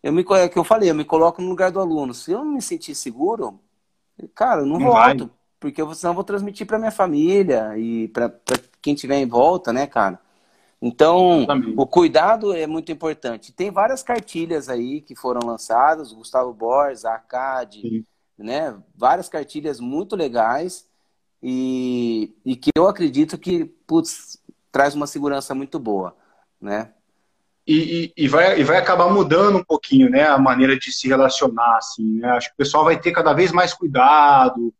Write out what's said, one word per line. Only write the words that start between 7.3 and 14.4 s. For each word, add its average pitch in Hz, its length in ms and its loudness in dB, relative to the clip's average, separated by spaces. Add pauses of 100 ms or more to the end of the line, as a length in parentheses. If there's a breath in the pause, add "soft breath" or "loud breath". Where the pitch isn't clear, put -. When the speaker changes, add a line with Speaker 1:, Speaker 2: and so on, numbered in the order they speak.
Speaker 1:
e 113 300 -4
pra, 117 220 -2
pra - 280 -6 (240)
quem 147 140 -2
tiver 139 220 -4
em 135 100 -2
volta, 127 460 2
né, 135 120 -2
cara? 98 340 -2 (640)
Então, 165 560 4
Speaker 2:
Exatamente. 123 380 -2
Speaker 1:
o 135 80 2
cuidado 180 680 2
é 160 100 -4
muito 160 260 -8
importante. 147 600 -10
Tem 196 160 -6
várias 220 320 -2
cartilhas 165 680 -6